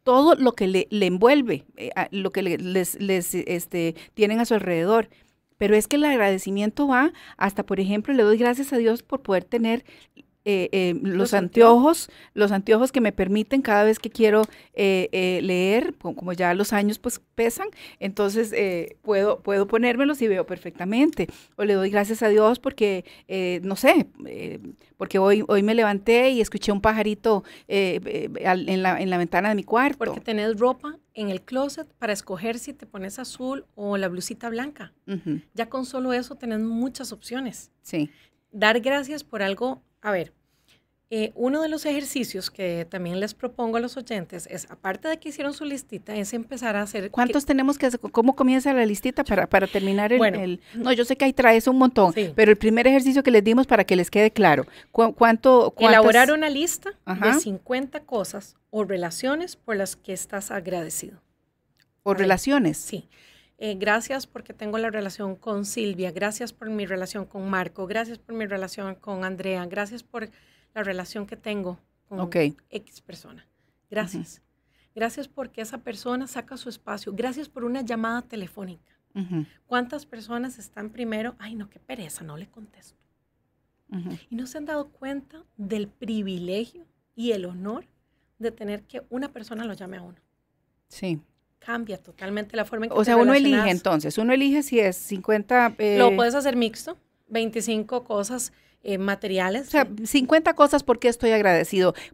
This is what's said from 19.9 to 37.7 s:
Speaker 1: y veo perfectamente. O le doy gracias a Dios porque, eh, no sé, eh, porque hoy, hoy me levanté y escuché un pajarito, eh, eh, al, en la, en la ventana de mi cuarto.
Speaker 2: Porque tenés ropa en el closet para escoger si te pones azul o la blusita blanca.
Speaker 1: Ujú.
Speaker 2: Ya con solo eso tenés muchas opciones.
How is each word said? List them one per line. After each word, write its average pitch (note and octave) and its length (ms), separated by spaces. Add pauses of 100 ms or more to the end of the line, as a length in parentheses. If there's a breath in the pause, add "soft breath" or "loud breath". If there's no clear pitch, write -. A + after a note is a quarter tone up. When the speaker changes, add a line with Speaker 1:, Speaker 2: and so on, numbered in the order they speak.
Speaker 1:
y A3+ 40
veo F#3 200
perfectamente. F#3 800 (300 loud breath)
O - 60
le G3+ 120
doy F#3+ 160
gracias G#3 320
a A3 60
Dios G#3+ 280
porque, G#3 480 (220 loud breath)
eh, F3+ 360
no F#3+ 120
sé, D4 320 (180)
eh, - 340 (380 soft breath)
porque G3 220
hoy, G3+ 280
hoy G3+ 140
me G#3+ 140
levanté A3+ 560
y A#3+ 100
escuché G#3 300
un G3 100
pajarito, G#3+ 640 (240 loud breath)
eh, F#3+ 380
eh, - 420
al, F#3 200
en F#3+ 140
la, F#3 180
en F#3+ 120
la F3+ 80
ventana F#3 300
de G#3+ 60
mi G3 80
cuarto. C4+ 420
Speaker 2:
Porque G#3+ 160
tenés G#3+ 380
ropa B3+ 380 (160)
en G#3 160
el F#3 140
closet C#4 440 (120)
para G#3+ 140
escoger G3+ 440
si C4+ 160
te A#3 140
pones G3 320
azul B3+ 460 (100)
o G3+ 200
la G3 120
blusita F#3 420
blanca. A#3 420 (140)
Speaker 1:
Ujú. E3 360 (120)
Speaker 2:
Ya A#3 160
con C4 160
solo B3+ 280
eso B3 200
tenés A3+ 280
muchas A#3 500
opciones. A#3+ 580 (140)